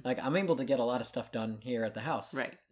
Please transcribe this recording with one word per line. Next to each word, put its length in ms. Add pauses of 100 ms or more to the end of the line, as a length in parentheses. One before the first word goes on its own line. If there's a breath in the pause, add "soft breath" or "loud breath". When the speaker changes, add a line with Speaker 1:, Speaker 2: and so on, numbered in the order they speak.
Speaker 1:
Like, 160
I'm 160
able 200
to 80
get 160
a 40
lot 160
of 60
stuff 240
done 320
here 220
at 100
the 60
house. 340
Speaker 2:
Right. 180 (200)